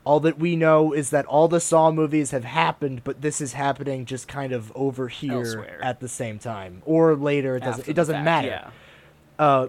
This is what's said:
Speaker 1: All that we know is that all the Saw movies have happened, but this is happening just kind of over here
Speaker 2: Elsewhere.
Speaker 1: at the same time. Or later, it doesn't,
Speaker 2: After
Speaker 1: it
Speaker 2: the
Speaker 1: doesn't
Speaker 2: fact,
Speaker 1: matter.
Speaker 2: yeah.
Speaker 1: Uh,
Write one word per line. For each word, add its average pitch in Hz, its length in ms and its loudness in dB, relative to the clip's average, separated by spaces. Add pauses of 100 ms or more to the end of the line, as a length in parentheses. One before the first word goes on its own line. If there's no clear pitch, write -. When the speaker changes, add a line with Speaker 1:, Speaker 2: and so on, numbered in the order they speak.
Speaker 1:
All 147 160 4
that 156 180 2
we 170 180 0
know 156 380 4
is 147 160 -2
that 143 160 0
all 151 220 4
the 170 120 2
Saw 160 300 4
movies 156 400 0
have 127 140 -4
happened, 139 600 -2
but 135 160 -8
this 151 220 -4
is 127 100 -6
happening 135 540 -4
just 127 200 -10
kind 135 260 -8
of 113 220 -8
over 131 340 -4
here 131 260 -8
Speaker 2:
Elsewhere. 113 480 -8
Speaker 1:
at 127 180 -4
the 127 80 -10
same 110 300 -8
time. 95 480 -12
Or 160 280 6
later, 139 420 0
it 123 40 -4
doesn't, 123 200 -4
Speaker 2:
After 147 100 -8
Speaker 1:
it 151 40 -4
Speaker 2:
the - 0 -
Speaker 1:
doesn't 160 200 0
Speaker 2:
fact, 143 100 -4
Speaker 1:
matter. 156 240 2
Speaker 2:
yeah. 98 220 -10 (680)
Speaker 1:
Uh, 139 300 4